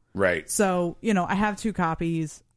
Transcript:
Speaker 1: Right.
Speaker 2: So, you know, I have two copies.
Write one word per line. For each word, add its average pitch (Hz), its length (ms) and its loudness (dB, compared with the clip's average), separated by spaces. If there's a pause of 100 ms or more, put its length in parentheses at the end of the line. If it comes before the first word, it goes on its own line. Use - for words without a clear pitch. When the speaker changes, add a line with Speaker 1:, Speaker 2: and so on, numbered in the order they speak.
(160)
Speaker 1:
Right. 90 340 2
Speaker 2:
So, 180 520 0
you 220 120 0
know, 180 120 2
I - 100 -2
have 208 220 0
two 226 140 -4
copies. 165 720 -2 (120)